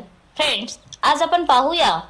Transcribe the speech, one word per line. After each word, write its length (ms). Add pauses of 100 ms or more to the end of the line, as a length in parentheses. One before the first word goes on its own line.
(360)
फ्रेंड्स, 440 (240)
आज 180
आपण 240
पाहूया 540 (100)